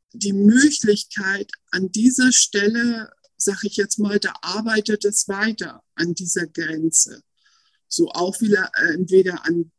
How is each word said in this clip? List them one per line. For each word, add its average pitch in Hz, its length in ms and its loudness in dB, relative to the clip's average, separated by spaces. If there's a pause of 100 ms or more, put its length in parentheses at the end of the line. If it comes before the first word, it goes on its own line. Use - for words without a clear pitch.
(120)
die 202 200 -4
Möglichkeit, 208 1160 2 (200)
an 190 220 -4
dieser 254 400 4
Stelle, 226 800 0 (240)
sag 202 280 -4
ich 196 120 -6
jetzt 202 220 -2
mal, 208 220 0
da - 220 -6
arbeitet 214 640 -2
es - 240 0
weiter 196 540 -6 (120)
an 170 200 -4
dieser 175 320 -4
Grenze. 160 760 -2 (680)
So - 220 0
auch 330 300 -4
wieder, 202 360 2
äh, 165 180 0
entweder 180 520 2
an 170 320 -2